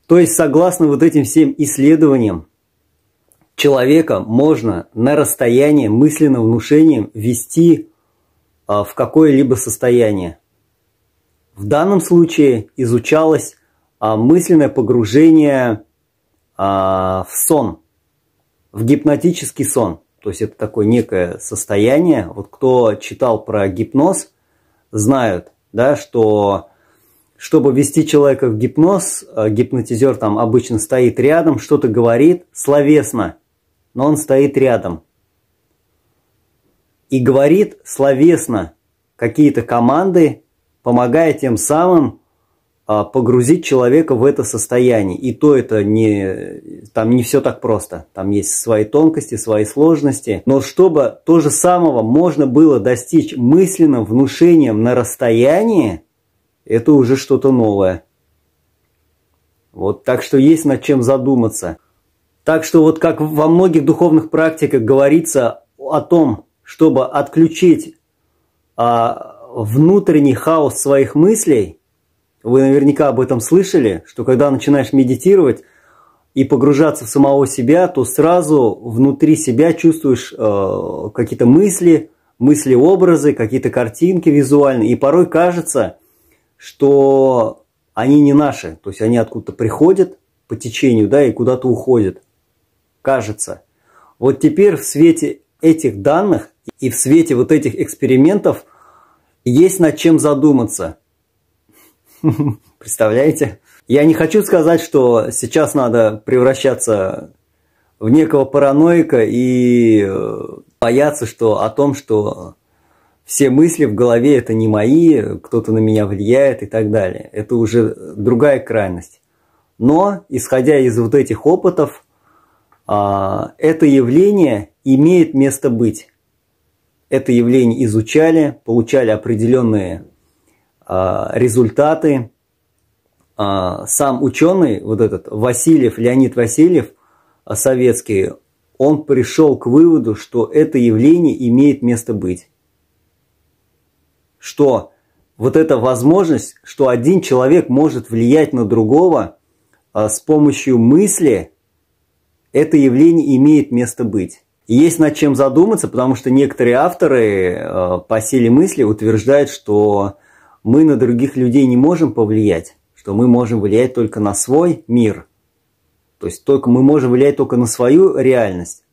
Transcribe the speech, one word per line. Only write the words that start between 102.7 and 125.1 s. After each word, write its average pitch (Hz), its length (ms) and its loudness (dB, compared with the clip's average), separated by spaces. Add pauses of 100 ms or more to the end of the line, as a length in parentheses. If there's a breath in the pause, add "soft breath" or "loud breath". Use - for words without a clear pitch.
Представляете? 123 800 -2 (280 soft breath)
Я 143 180 2
не 160 80 4
хочу 160 300 0
сказать, 165 380 2
что 123 500 0
сейчас 143 420 -4
надо 113 520 0
превращаться 123 1080 -2 (640)
в 110 100 -4
некого 151 360 2
параноика 143 800 2
и, 120 840 2
э, 107 340 -8 (400)
бояться, 131 440 0
что, 107 360 -2
о 110 80 -2
том, 143 240 -2
что 104 640 -6 (680)
все - 260 -2
мысли 156 360 2
в 110 100 -4
голове — 120 420 2
это 117 160 -4
не 110 140 -2
мои, 110 720 2
кто-то 110 320 -6
на 110 80 0
меня 107 260 0
влияет 110 580 0
и - 20 -12
так 107 260 -4
далее. 101 400 -4
Это 107 240 -6
уже 113 400 0 (200)
другая 123 440 0
крайность. 95 640 -6 (560)
Но, 170 520 0
исходя 131 500 0
из 123 180 0
вот 113 180 -2
этих 127 300 -2
опытов, 170 600 -2 (800)
а, 101 720 -4
это 160 280 0
явление 139 840 2 (140)
имеет 156 500 2